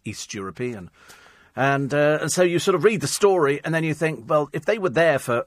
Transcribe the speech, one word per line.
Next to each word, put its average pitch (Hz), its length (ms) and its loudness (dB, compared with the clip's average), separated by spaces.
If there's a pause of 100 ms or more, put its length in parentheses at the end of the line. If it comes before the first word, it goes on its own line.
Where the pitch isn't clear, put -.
East - 280 -12
European. 101 560 -10 (640)
And, 139 380 0
uh, 147 260 2
and - 120 -4
so 180 100 0
you 175 160 2
sort 190 160 2
of 160 100 0
read 214 180 2
the - 60 -4
story, 165 560 2
and 165 120 -2
then 160 80 0
you 160 100 -2
think, 160 340 -4
"Well, 151 260 0
if 160 120 -6
they 220 140 0
were 185 100 -2
there 151 300 4
for 117 260 -2